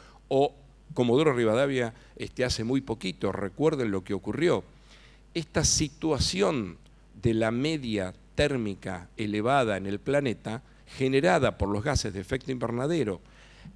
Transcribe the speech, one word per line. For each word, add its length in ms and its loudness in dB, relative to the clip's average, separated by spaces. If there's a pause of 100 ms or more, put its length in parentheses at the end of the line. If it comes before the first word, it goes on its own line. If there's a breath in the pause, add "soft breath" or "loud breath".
(280 loud breath)
o 280 2 (400)
Comodoro 360 4
Rivadavia, 640 0 (220 loud breath)
este, 280 -6
hace 200 -2
muy 180 0
poquito, 500 -4
recuerden 600 -2
lo 120 -2
que 120 -4
ocurrió. 480 0 (720 loud breath)
Esta 280 -2
situación 1160 0 (420)
de 140 2
la 160 2
media 640 -2 (180)
térmica 720 -2 (100)
elevada 600 2
en 80 -4
el 140 -4
planeta, 640 -2 (240 soft breath)
generada 720 2
por 100 0
los 140 -2
gases 320 -2
de 60 -6
efecto 300 -6
invernadero, 720 -2 (540 loud breath)